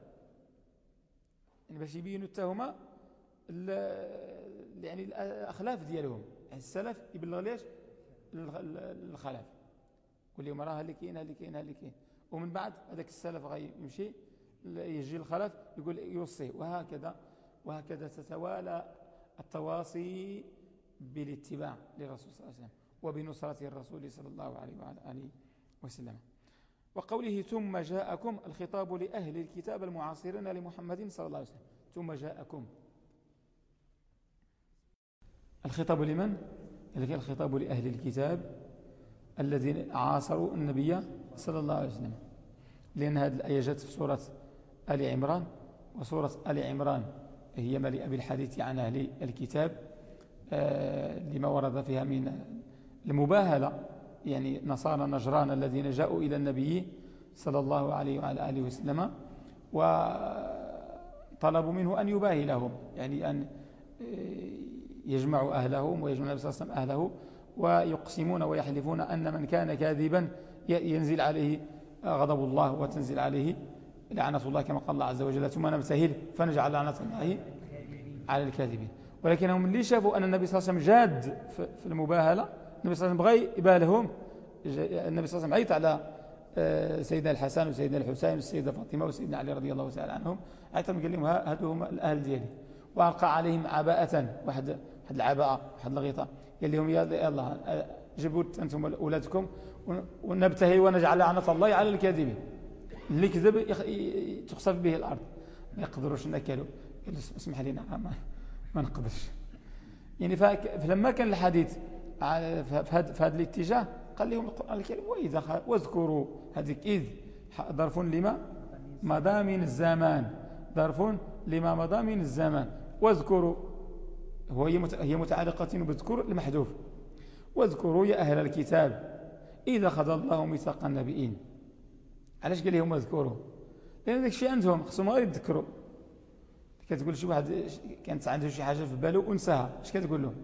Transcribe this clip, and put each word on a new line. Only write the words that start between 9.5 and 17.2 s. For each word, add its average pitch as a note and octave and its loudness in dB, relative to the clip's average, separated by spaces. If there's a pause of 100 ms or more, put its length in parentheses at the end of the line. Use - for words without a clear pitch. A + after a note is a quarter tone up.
يقول C#3+ -14
لهم: C#3+ -10
"راه D3+ -8
اللي E3 -10
كاين، E3+ -12
اللي D#3 -12
كاين، D#3+ -16
اللي D3+ -12
كاين". - -18 (400)
ومن E3 -8
بعد F#3 -8 (180)
هذاك D#3+ -12
السلف E3 -12
غيمشي D3+ -12 (540)
ل-، E3+ -12
يجي D#3+ -8
الخلف E3+ -6 (240)
يقول، E3 -8
يوصيه، F3 -10
وهكذا، E3 -10 (500)